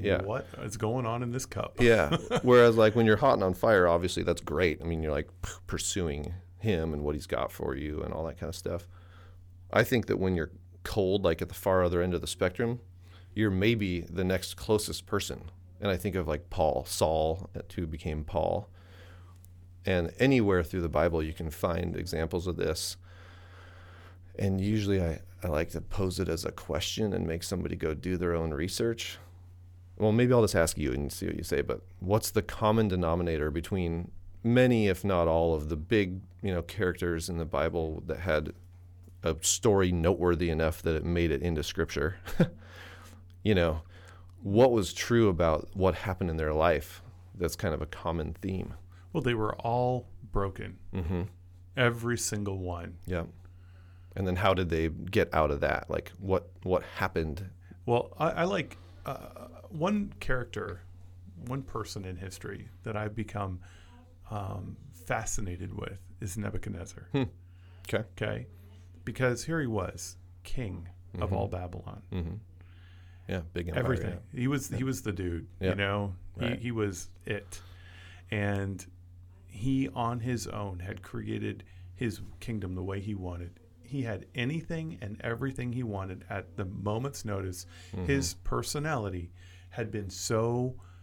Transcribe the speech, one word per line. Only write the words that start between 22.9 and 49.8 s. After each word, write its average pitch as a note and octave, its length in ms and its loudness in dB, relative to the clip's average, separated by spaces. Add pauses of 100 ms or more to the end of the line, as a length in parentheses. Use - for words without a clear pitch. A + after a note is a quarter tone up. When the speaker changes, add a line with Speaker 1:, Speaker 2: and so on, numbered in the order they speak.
Speaker 1:
And G2 220 2
usually G2+ 420 2
I, E2 180 0 (240)
I - 40 -2
like D#2 240 0
to D#2+ 100 -6
pose F#2 380 -2
it F#2 100 2
as E2+ 160 -2
a - 60 -4
question - 600 -2
and F2+ 140 0
make E2 160 -4
somebody E2+ 320 -4
go E2 180 -2
do F2 240 -2
their E2+ 160 0
own E2 180 0
research. F#2+ 640 -2 (800)
Well, G#2+ 140 4
maybe B2 220 6
I'll A#2+ 80 8
just G2+ 140 4
ask E2 220 4
you C#2+ 140 2
and C#2 200 -2
see - 160 -6
what D#2+ 80 -4
you - 80 -6
say, C#2+ 180 0
but A#1 200 -2 (180)
what's G2+ 320 2
the G#2+ 100 2
common A2 460 2
denominator E2+ 640 2
between E2+ 600 -2 (320)
many, A#2+ 440 6
if F#2 180 2
not F2+ 220 4
all, E2 260 4
of D2+ 160 -2
the E2 60 0
big, F#2 460 0 (200)
you G2 100 -2
know, E2+ 120 0
characters F2 680 -2
in F2 80 -2
the E2 80 -2
Bible D#2+ 640 0
that D#2 140 -4
had D#2 320 0 (680)
a E2 200 0
story G2 500 4
noteworthy F2 580 4
enough D#2+ 320 2
that E2 140 2
it D#2 100 -2
made E2+ 260 2
it C2+ 100 0
into D#2+ 220 0
Scripture? D#2+ 540 -2 (220)
<laughs> - 120 4 (920)
You G#2+ 100 4
know, D#2+ 260 2 (600)
what A2+ 300 6
was G#2+ 220 2
true A#2 340 4
about E2 460 4
what F#2 220 4
happened F#2 340 -2
in D#2+ 80 -2
their D#2 160 0
life D#2 480 2 (340)
that's E2 220 -2
kind E2+ 160 0
of D2+ 80 -2
a D#2 40 -4
common E2 560 -4
theme? F#2+ 320 -4 (380)
Speaker 2:
Well, E3 100 -2
they B2+ 120 0
were G#2+ 220 -2
all B2 520 -2 (240)